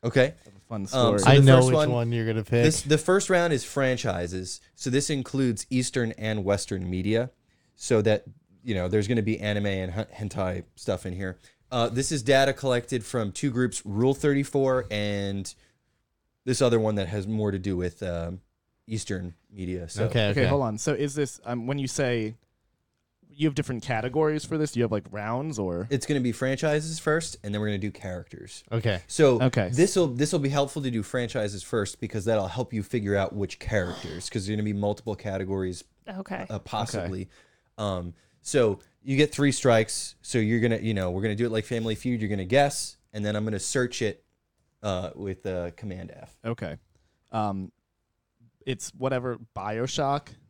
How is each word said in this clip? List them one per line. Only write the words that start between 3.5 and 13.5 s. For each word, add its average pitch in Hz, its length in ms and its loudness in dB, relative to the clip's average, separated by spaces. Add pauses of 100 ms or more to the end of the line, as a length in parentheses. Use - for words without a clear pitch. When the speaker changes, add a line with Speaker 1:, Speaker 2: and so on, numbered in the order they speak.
Speaker 1:
is 127 100 -2
franchises. 92 960 -2 (140)
So - 140 -6
this 135 220 2
includes 131 580 -2
Eastern 123 440 -2
and 107 300 -4
Western 95 460 -2
media. 104 400 0 (460)
So 113 260 2
that, 107 240 2 (380)
you 120 100 -4
know, 90 140 0
there's 101 200 2
gonna 117 140 2
be 107 180 0
anime 104 280 -2
and 95 240 -2
hen-, 104 160 -6 (220)
hentai 92 340 -4 (120)
stuff - 300 -4
in 92 80 -6
here. 92 240 -8 (340)
Uh, 117 180 0
this 123 220 -2
is 139 120 -2
data 135 300 6
collected 123 520 -2
from 107 260 -2
two 139 200 -2